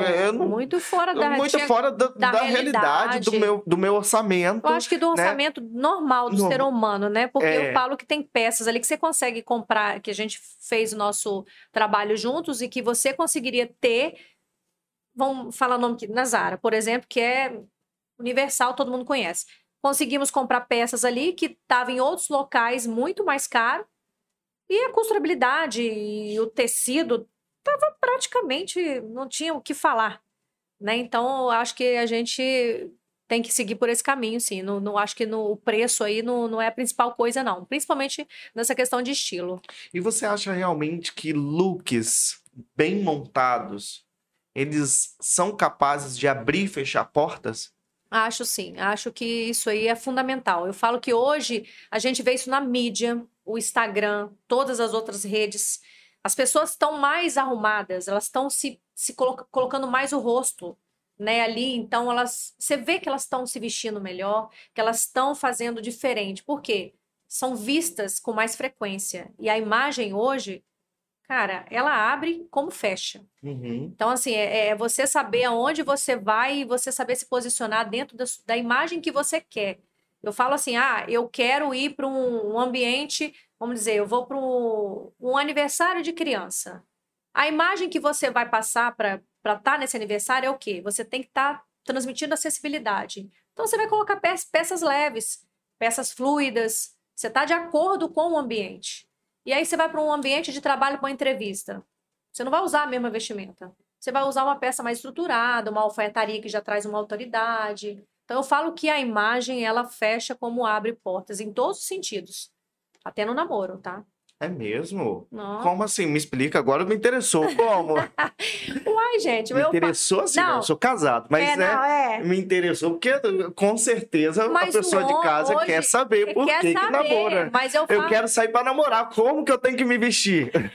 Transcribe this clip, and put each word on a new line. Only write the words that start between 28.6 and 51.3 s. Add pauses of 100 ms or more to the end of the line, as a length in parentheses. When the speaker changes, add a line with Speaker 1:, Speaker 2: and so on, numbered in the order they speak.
Speaker 2:
não
tinha
o
que
falar, (600)
né?
Então,
eu
acho
que
a
gente (380)
tem
que
seguir
por
esse
caminho,
sim.
Não,
não
acho
que
no,
o
preço
aí
não,
não
é
a
principal
coisa,
não.
Principalmente (280)
nessa
questão
de
estilo. (320)
Speaker 1:
E
você
acha
realmente
que
looks (340)
bem
montados, (500)
eles
são
capazes
de
abrir
e
fechar
portas? (380)
Speaker 2:
Acho
sim,
acho
que
isso
aí
é
fundamental.
Eu
falo
que
hoje (260)